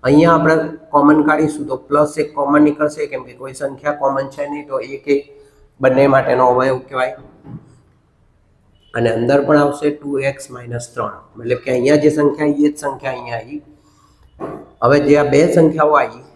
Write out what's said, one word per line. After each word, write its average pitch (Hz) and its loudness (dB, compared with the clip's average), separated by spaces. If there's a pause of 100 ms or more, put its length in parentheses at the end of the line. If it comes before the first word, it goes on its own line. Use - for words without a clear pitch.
અહીંયા 160 6
આપણે 160 2 (380)
કોમન 147 4
કાઢીશું 151 -2
તો 131 -6 (120)
પ્લસ 147 0 (100)
એક - -4
કોમન 143 2
નીકળશે, 147 -2
કેમ 127 -10
કે 120 -20
કોઈ 135 -14
સંખ્યા 143 -6
કોમન 135 -2
છે 147 -8
નહીં, 147 -10
તો 135 -6 (180)
એક 143 -12
એ - 2 (640)
બંને 131 4
માટેનો 127 2
અવયવ 127 0 (120)
કહેવાય. 131 -4 (1800)
અને 117 0
અંદર 127 2
પણ 151 4
આવશે 147 -2
ટુ 143 -6 (120)
એક્સ - -14
માઇનસ 120 -10
ત્રણ, 107 -6 (200)
મતલબ 120 -4
કે 131 -2
અહીંયા 143 2
જે 151 6
સંખ્યા 147 0
એ 147 2
જ 147 -12
સંખ્યા 131 -6
અહીંયા 120 -10
આવી. 147 -14 (1200)
હવે 139 4 (100)
જે 147 6
આ - -2
બે 147 6 (140)
સંખ્યાઓ 156 4
આવી - -8 (120)